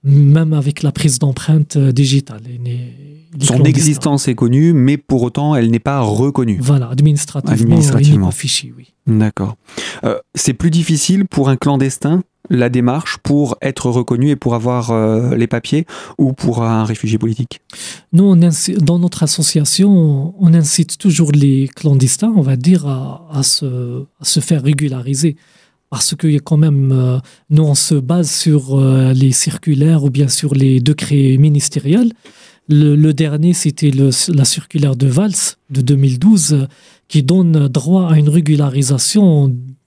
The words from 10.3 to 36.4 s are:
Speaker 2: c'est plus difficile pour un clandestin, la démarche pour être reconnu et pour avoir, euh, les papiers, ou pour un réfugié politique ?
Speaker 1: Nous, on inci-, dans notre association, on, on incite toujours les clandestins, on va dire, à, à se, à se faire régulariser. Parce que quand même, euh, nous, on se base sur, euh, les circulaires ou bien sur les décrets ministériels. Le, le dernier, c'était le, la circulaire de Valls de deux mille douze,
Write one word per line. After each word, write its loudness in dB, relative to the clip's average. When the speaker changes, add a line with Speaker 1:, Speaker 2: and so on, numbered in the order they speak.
Speaker 2:
c'est -2
plus -2
difficile 0
pour -2
un 2
clandestin, -2
la 0
démarche -2
pour 0
être -4
reconnu -2
et 0
pour -4
avoir, -2
euh, 0
les 0
papiers, -4
ou 0
pour -2
un 0
réfugié -4
politique ? -6
Speaker 1:
Nous, 4
on 4
inci-, 0
dans 2
notre -2
association, 0
on, 2
on 4
incite 0
toujours 0
les 2
clandestins, 0
on 4
va 0
dire, 2
à, -8
à -4
se, -4
à -18
se 0
faire 0
régulariser. -2
Parce -4
que 0
quand -2
même, 2
euh, 0
nous, 4
on 2
se 0
base 0
sur, 0
euh, 2
les 2
circulaires 0
ou 0
bien 0
sur -4
les 2
décrets 0
ministériels. 2
Le, 4
le 4
dernier, 0
c'était -2
le, 2
la 2
circulaire -2
de -2
Valls -2
de -2
deux 2
mille 2
douze, 2